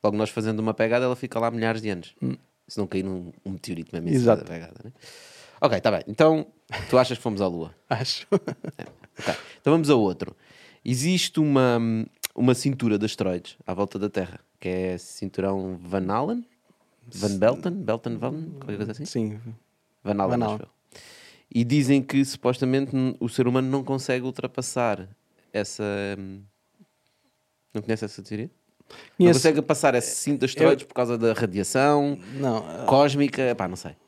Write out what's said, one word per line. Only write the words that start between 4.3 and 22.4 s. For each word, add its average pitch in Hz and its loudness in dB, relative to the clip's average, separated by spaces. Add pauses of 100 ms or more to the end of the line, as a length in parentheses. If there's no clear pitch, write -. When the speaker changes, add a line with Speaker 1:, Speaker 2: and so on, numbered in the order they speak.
Speaker 1:
da - -16
pegada, 82 -14
né? 123 -16 (680)
Ok, 113 2
tá 113 4
bem. 98 6
Então, 156 4 (420)
tu 127 4
achas 123 2
que - -18
fomos 101 -2
à 95 2
Lua? 85 -6 (160)
Speaker 2:
Acho. - -4 (500)
Speaker 1:
É. - -12 (360)
Ok. - -2 (260)
Então 147 4
vamos 160 2
a 139 8
outro. 98 0 (500)
Existe 156 0
uma, 131 4 (560)
uma 127 6
cintura 123 2
de 107 0
asteroides 92 -4
à 92 -6
volta 98 -2
da 101 -2
Terra, 87 -4 (200)
que 92 -6
é 92 -2
cinturão 95 -6
Van 87 -2
Allen? 233 -2 (640)
Van 101 -2
Belten? 156 2
Belten, 117 -4
Van? 139 -6 (160)
Qualquer 104 -8
coisa 107 -6
assim? 135 -10
Speaker 2:
Sim. 107 -6 (640)
Speaker 1:
Van 101 -4 (100)
Allen, 107 0
Speaker 2:
Van 117 0
Speaker 1:
acho 107 -4
Speaker 2:
Allen. 107 -8
Speaker 1:
eu. - -16 (840)
E 117 2
dizem 139 4
que 139 2
supostamente 135 0